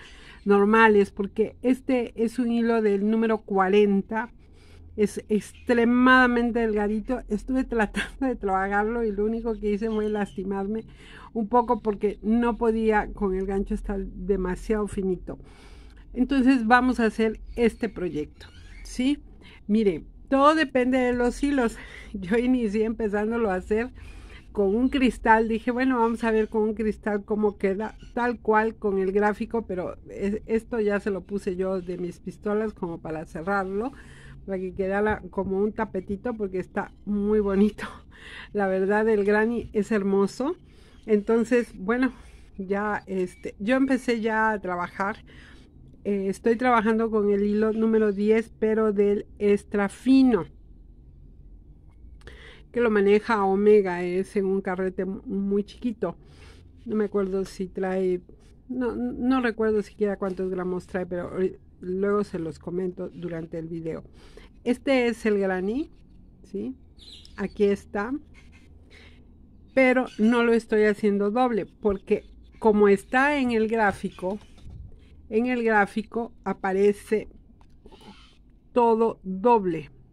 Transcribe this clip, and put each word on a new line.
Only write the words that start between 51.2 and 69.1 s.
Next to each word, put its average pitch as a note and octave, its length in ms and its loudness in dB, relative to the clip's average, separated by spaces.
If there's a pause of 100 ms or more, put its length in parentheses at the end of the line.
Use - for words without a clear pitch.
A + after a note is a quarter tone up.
que A#3+ 100 -2
lo A#3+ 80 4
maneja G#3 540 4
Omega, F#3+ 600 4
es F3+ 320 -4
en G3 100 0
un G3 160 0
carrete F#3 440 -4
mu-, F#3+ 200 -8
muy G3+ 380 -2
chiquito. G#3 540 -8 (680)
No A3+ 100 -6
me G#3+ 100 0
acuerdo G3 400 -2
si F#3 220 -10
trae, F#3 540 -2 (460)
no, B3 280 -4
no B3 460 -2
recuerdo A3 400 0
siquiera G3+ 360 -4
cuántos F#3 320 -4
gramos F3+ 380 -6
trae, F3+ 180 -6
pero F3+ 260 -8
ahori-, F#3 260 -2 (220)
luego G3+ 440 -2
se G3 160 -8
los D#3+ 200 -8
comento F3+ 500 -6
durante E3+ 500 -10
el D#3+ 80 -10
video. E3 360 -8 (600)
Este B3 440 0
es A3+ 180 -4
el G#3 140 2
granny, G3 520 -2 (520)
¿sí? A3+ 320 -10 (600)
Aquí G3+ 300 -2
está. G3+ 480 -2 (1600)